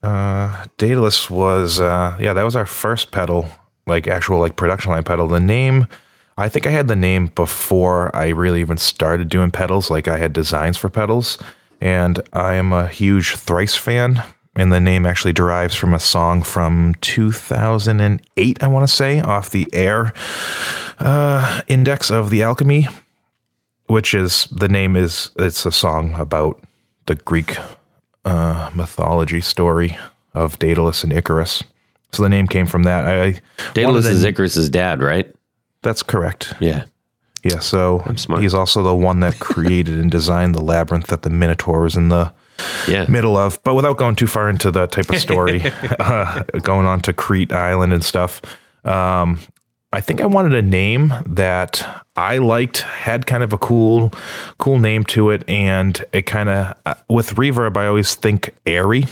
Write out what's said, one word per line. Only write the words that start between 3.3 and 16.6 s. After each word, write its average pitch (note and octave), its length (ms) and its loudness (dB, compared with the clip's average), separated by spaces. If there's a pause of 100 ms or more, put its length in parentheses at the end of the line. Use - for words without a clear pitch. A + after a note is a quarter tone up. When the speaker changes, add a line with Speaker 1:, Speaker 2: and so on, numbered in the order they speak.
Speaker 1:
like, E2+ 220 -2
actual, F#2 320 0
like, E2+ 160 0
production F#2 360 -2
line E2 120 0
pedal. E2+ 240 0
The F2 140 2
name, B2+ 460 4 (500)
I G#2 100 -2
think - 180 -2
I D3 60 0
had D3 160 2
the A2+ 80 2
name F#2 320 2
before F2+ 880 0
I D#2+ 140 0
really E2+ 320 0
even E2 160 -2
started E2 520 -2
doing F2+ 220 2
pedals. F#2 380 -2
Like, D#2 180 -2
I D#2+ 100 0
had E2 140 -2
designs D#2 460 -2
for G2 120 -4
pedals, A2 480 -2 (440)
and F2+ 400 0 (100)
I F#2 240 -2
am F#2 160 0
a F2 160 2
huge G2 480 0
Thrice F#2 400 -2
fan, A#2+ 480 0 (320)
and F#2 160 4
the F2+ 80 4
name F2+ 260 4
actually F2 280 0
derives F2 420 0
from F2 180 2
a E2 60 2
song F2 440 2
from E2+ 580 2